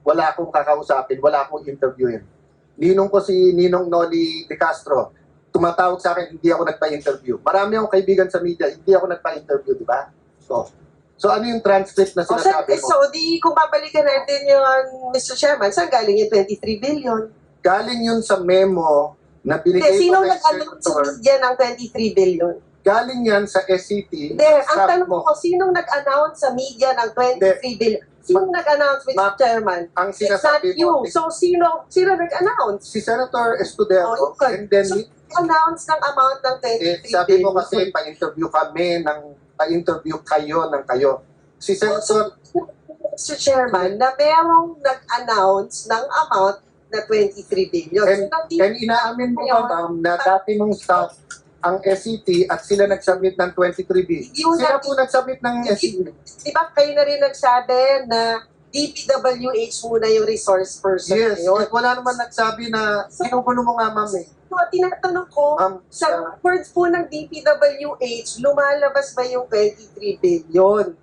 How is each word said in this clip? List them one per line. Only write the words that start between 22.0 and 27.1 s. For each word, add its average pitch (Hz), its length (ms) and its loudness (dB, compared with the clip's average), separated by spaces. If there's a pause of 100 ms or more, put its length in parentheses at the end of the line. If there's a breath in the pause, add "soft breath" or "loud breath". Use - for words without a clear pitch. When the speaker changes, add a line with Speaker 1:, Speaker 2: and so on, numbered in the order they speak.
Speaker 2:
billion? 175 400 2 (320)
Speaker 1:
Galing 247 400 0
yan 208 240 2
sa 190 160 0
S 185 240 -2
C 202 160 -4
T. - 320 -10
Speaker 2:
Hindi, 302 80 6
ang 302 160 6
Speaker 1:
Staff 311 240 2
Speaker 2:
tanong 359 240 2
Speaker 1:
mo. 359 160 0
Speaker 2:
ko, - 80 4
sinong 359 400 0
nag-announce 294 640 0
sa 254 160 0
media 262 400 -2
ng 233 160 -2